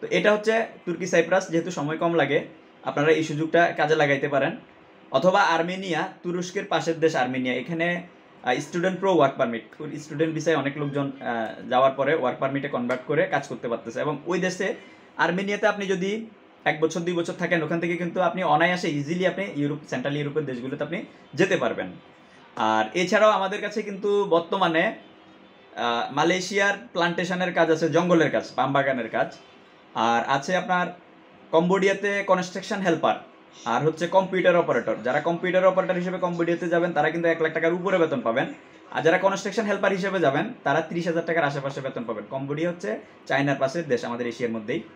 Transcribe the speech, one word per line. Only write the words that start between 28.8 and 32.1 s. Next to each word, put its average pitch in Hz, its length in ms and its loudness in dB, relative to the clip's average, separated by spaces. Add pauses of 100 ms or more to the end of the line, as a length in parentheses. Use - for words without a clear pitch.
কাজ। - 280 -2 (580)
আর 117 320 2
আছে 143 300 0
আপনার 180 300 0 (640)
কম্বোডিয়াতে 196 760 2